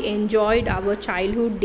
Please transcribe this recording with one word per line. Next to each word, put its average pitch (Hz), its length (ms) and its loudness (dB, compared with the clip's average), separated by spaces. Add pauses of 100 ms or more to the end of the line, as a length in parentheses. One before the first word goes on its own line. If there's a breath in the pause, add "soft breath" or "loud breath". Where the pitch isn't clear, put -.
(120)
enjoyed 214 640 2
our 202 200 0 (120)
childhood 208 560 -2